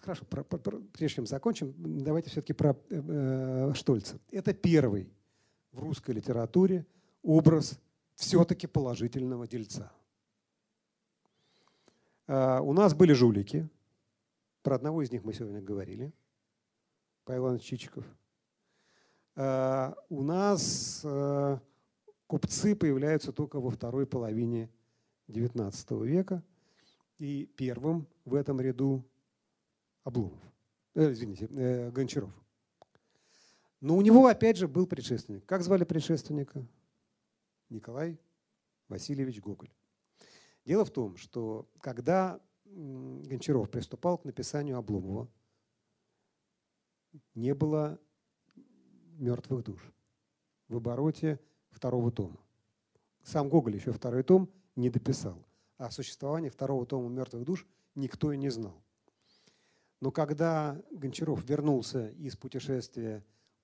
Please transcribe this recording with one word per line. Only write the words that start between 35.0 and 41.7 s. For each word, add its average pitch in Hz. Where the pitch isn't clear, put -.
Как 185
звали 180
предшественника? 151
Николай 135
Васильевич 127
Гоголь. 101
Дело 190
в -
том, 101
что 110